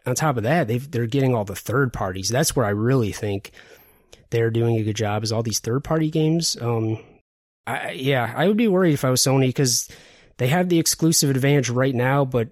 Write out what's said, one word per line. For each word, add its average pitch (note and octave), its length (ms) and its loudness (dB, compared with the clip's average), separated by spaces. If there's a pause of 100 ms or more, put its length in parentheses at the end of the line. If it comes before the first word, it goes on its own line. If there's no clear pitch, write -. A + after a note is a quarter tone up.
on B2+ 120 -2
top D3+ 200 0
of G#2+ 60 -2
that, C#3+ 240 0
they've, B2 240 -4
they're A#2+ 160 -2
getting C3 260 2
all G#2+ 120 0
the F#2+ 100 -8
third B2 380 -2
parties. F#2+ 360 -6
That's B2+ 280 0
where A#2+ 100 2
I G2+ 40 0
really A2 420 0
think G2+ 400 -6 (800)
they're A#2 200 2
doing A#2 280 2
a A2 40 0
good G#2+ 140 -2
job, G#2+ 260 -2
is A2+ 80 -4
all A2+ 140 -2
these A2 160 -4
third B2 240 -4
party D#3+ 260 0
games. D#3+ 500 0
Um, A2+ 380 -2 (720)
I, - 240 -6
yeah, C3 440 -2
I D#3+ 120 2
would G#3+ 80 2
be A3+ 120 2
worried F3+ 260 4
if C3+ 100 -2
I C3 60 2
was B2+ 120 2
Sony C3+ 320 2
'cause B2+ 340 0 (500)
they B2 100 0
have F3+ 200 2
the E3+ 120 4
exclusive D#3+ 500 2
advantage C3+ 400 2
right C3 240 0
now, C3 300 2
but B2 280 -2